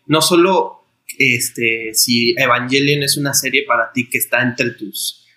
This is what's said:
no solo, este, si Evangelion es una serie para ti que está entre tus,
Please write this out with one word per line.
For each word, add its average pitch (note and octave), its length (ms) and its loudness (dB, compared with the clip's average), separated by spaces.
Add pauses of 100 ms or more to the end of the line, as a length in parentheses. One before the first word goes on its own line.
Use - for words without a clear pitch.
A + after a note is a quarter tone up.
no D#3 140 2
solo, F3 640 2 (340)
este, A#2 760 -2
si A#2+ 440 2
Evangelion C3+ 680 2
es C3+ 140 0
una C#3 160 -2
serie C3 340 0
para A#2 240 0
ti B2 180 -4
que - 80 -4
está A#2+ 260 -2
entre B2 280 -2
tus, - 540 -12 (120)